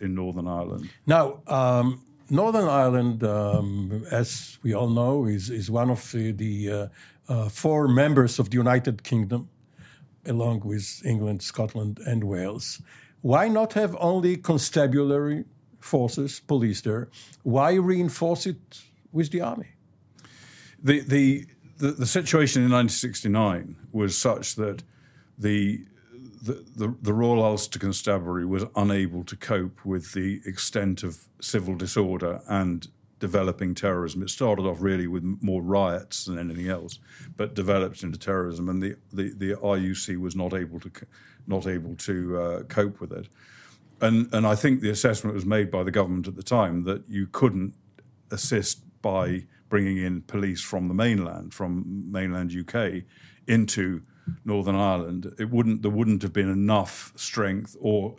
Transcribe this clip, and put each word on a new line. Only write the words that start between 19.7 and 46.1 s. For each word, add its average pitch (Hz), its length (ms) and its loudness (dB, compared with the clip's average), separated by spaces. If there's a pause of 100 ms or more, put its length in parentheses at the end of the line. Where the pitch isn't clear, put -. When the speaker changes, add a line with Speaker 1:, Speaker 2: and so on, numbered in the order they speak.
Speaker 1:
The, 143 180 6
the, 139 460 4 (320)
the, 143 140 0
the 139 140 -2
situation 151 560 4
in 123 80 6
nineteen 123 200 6
sixty-nine 107 840 0 (160)
was 104 260 0
such - 380 0
that 104 260 -4 (560)
the, 104 480 0 (560)
the, 107 220 -6 (120)
the, 117 240 -2
the 104 140 0
Royal 117 280 4
Ulster 107 360 0
Constabulary 90 640 -2
was 95 200 0 (120)
unable 95 480 0
to - 120 -12
cope 92 500 -4
with 90 260 -4
the 98 320 -2
extent 98 580 -2
of 87 240 -8 (140)
civil 95 340 -2
disorder 90 720 -2
and 92 420 0 (320)
developing 92 540 0
terrorism. 90 480 -2
It 95 60 -8
started 101 380 0
off 87 140 -2
really 92 260 0
with 87 160 -4
m-, 92 180 -4
more 95 220 0
riots 92 640 0
than 90 120 -6
anything 87 300 -6
else, 87 300 -6 (400)
but 107 160 -4
developed 98 480 0
into 80 160 -8
terrorism, 90 500 -4
and 92 140 0
the, 98 140 -4 (160)
the, 98 180 -4
the 98 240 -4 (100)
I 101 120 2
U 95 180 -2
C 92 220 -6
was 90 200 -4
not 90 160 -4
able 87 280 -6
to 92 140 -16
c-, - 120 -18 (400)
not 95 200 -2
able 87 300 -6
to, 90 420 -4
uh, 87 260 -4
cope 101 360 -2
with 87 120 -10
it. 95 160 -12 (720)
And, 113 320 4
and 110 140 2
I 107 80 6
think 131 260 2
the 107 100 0
assessment 107 440 0
was 95 120 -4
made 104 240 2
by 92 120 0
the 92 80 -2
government 90 360 0